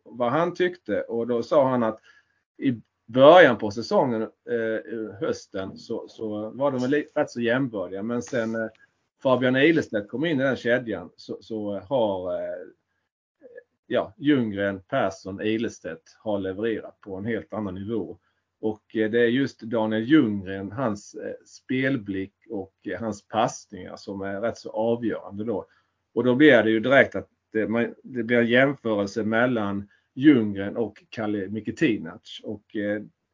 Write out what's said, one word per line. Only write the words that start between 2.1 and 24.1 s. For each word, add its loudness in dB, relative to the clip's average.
i 0
början 10
på -4
säsongen, 0
eh, -6
hösten, -8
så, -10
så -8
var -2
de -2
väl -2
li-, 0
rätt -2
så -8
jämbördiga. -2
Men -4
sen, -4
eh, -4
Fabian 2
Ilestedt 2
kom -6
in -2
i 0
den 0
kedjan, -2
så, -12
så -8
har, -2
eh, -8
ja, -4
Ljunggren, 0
Persson, -4
Ilestedt -6
har -4
levererat -6
på -12
en -10
helt -6
annan -6
nivå. -8
Och, -8
eh, 0
det 2
är 6
just -2
Daniel -2
Ljunggren, 0
hans, -6
eh, -10
spelblick -4
och, -10
eh, -8
hans -8
passningar -4
som -12